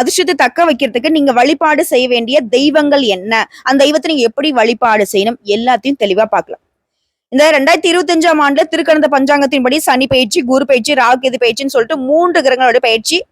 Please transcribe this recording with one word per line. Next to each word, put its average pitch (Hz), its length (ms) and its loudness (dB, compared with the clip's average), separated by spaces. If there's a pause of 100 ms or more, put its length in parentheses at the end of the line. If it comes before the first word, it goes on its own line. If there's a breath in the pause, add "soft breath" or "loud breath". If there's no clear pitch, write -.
அதிர்ஷ்டத்தை 277 360 -2
தக்க 294 320 0
வைக்கிறதுக்கு 269 480 -2
நீங்க 277 160 2
வழிபாடு 294 540 0
செய்ய 254 220 0
வேண்டிய 240 280 -2 (140)
தெய்வங்கள் 285 640 2
என்ன, 190 180 -8 (300 loud breath)
அந்த 269 220 0
தெய்வத்தை 311 300 0
நீங்க 240 120 0
எப்படி 285 260 -4
வழிபாடு 220 540 0
செய்யணும், 220 340 -2 (140)
எல்லாத்தையும் 240 480 -2
தெளிவா 202 240 0
பார்க்கலாம். - 360 -6 (720)
இந்த 269 180 2
ரெண்டாயிரத்தி 311 400 0
இருபத்தஞ்சாம் 339 520 0
ஆண்டுல 285 280 2
திருக்கணித 311 420 2
பஞ்சாங்கத்தின்படி 277 680 0
சனி 269 260 0
பயிற்சி, 254 320 0 (100)
குரு 262 180 2
பயிற்சி, 254 280 0
ராகு 247 260 2
கேது 254 200 -2
பயிற்சின்னு 247 340 -2
சொல்லிட்டு 240 240 0
மூன்று 320 440 0
கிரகங்களோட 254 400 2
பயிற்சி 226 340 -2 (160)